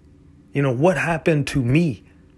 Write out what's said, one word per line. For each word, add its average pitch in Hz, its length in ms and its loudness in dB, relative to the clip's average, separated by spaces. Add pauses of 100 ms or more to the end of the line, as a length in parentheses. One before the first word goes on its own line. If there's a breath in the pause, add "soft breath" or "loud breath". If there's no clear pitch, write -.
(540)
You 139 80 -2
know, 135 100 0
what 151 260 2
happened 156 500 -2
to 143 160 -2
me? 135 400 0 (340 soft breath)